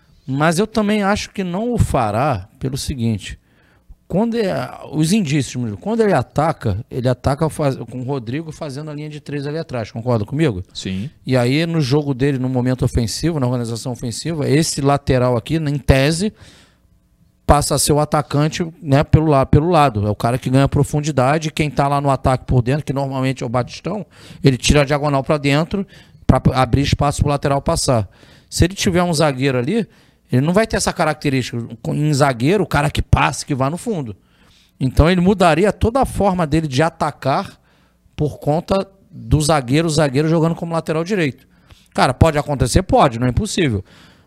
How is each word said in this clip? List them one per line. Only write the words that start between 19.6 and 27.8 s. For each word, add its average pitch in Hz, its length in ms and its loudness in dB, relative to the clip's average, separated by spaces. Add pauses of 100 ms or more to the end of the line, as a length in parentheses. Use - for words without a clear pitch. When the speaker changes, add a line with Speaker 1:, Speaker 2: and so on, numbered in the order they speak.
Speaker 1:
lado. 135 360 2
É 104 40 2
o 104 60 -2
cara 123 220 -2
que - 120 -6
ganha 135 180 4
profundidade, 147 840 0
quem 151 220 -2
tá 143 160 0
lá 143 140 0
no 143 80 0
ataque 131 360 0
por 127 160 2
dentro, 135 240 -2
que - 80 -4
normalmente 135 500 -4
é - 20 -6
o 123 40 -6
Batistão, 123 560 -6 (380)
ele 131 140 4
tira 147 240 2
a 139 40 0
diagonal 139 380 0
pra 151 140 0
dentro 151 500 0 (400)
pra 131 140 4
p-, 147 120 4
abrir 127 280 2
espaço - 400 0
pro 147 80 2
lateral 139 320 0
passar. 131 480 0 (400)